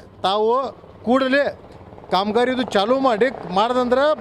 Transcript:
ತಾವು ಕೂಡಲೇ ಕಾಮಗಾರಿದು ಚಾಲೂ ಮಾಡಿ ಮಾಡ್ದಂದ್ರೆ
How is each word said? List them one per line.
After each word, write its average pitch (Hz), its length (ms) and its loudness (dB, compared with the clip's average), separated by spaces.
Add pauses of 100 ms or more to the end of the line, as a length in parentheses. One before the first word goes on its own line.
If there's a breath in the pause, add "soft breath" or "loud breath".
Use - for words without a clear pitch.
(260)
ತಾವು 214 260 2 (540)
ಕೂಡಲೇ 262 380 2 (680)
ಕಾಮಗಾರಿದು 233 520 0 (120)
ಚಾಲೂ 214 200 2 (120)
ಮಾಡಿ 226 200 2 (300)
ಮಾಡ್ದಂದ್ರೆ 247 460 0 (180)